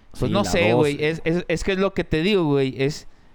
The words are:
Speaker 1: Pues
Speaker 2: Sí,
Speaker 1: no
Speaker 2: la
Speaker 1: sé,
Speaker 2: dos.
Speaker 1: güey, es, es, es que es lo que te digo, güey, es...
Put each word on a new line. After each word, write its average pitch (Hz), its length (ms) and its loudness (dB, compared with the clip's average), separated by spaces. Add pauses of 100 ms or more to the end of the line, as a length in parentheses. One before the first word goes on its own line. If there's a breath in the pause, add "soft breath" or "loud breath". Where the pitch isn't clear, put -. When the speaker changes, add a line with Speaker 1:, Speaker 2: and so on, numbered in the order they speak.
(100 soft breath)
Speaker 1:
Pues - 180 -6
Speaker 2:
Sí, - 20 -2
Speaker 1:
no 196 120 2
Speaker 2:
la 196 80 -2
Speaker 1:
sé, 175 200 2
Speaker 2:
dos. 123 100 4
Speaker 1:
güey, 143 220 0
es, 156 220 -2
es, 165 240 -2
es 160 160 -2
que 196 80 0
es 185 60 -2
lo 190 160 0
que 175 100 -2
te 156 160 -2
digo, 185 240 2
güey, 139 320 2
es... 139 320 -4 (260 soft breath)